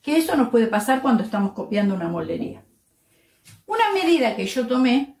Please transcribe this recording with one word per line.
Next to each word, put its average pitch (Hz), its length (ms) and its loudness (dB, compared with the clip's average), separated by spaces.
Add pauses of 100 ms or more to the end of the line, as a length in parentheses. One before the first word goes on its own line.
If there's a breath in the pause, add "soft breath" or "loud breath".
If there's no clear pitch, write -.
Que 294 180 0
eso 330 180 0
nos 247 140 2
puede 226 180 4
pasar 254 340 0
cuando 226 220 2
estamos 202 280 -2
copiando 202 440 -2
una 170 100 -4
moldería. 165 560 -6 (1040 soft breath)
Una 453 260 0
medida 320 440 2
que 190 100 -4
yo 247 220 -2
tomé 254 520 2